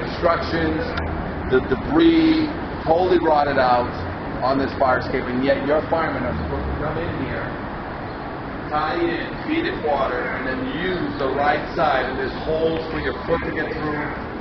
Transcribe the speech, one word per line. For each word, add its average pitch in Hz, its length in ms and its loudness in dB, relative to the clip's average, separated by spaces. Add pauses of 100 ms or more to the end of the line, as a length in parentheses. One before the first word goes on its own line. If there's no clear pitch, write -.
obstructions, 160 800 0 (720)
the 127 160 6
debris, 320 800 4 (320)
totally 175 400 4
rotted 143 400 4
out 123 240 4 (560)
on 135 160 2
this 135 160 0
fire 127 240 4
escape, 127 320 -2
and 127 160 0
yet 135 240 4
your 151 160 2
firemen 151 400 0
are 120 160 -2
supposed 139 240 -2
to 139 160 -2
come 156 160 -2
in 170 140 -4 (180)
here, 113 160 -4 (1300)
tie 233 240 -2
in, - 320 -2 (160)
feed 320 240 0
it - 160 -4
water, 135 480 0
and 131 160 -4
then 127 80 -2 (240)
use 175 400 -2
the 135 160 2
right 147 240 2 (160)
side, 135 320 2
and 131 80 -4
there's 135 240 -4
holes 160 480 0
for 156 80 -4
your 139 240 -2
foot 165 240 0
to 165 80 -4
get 151 160 -2
through. 151 320 -2 (380)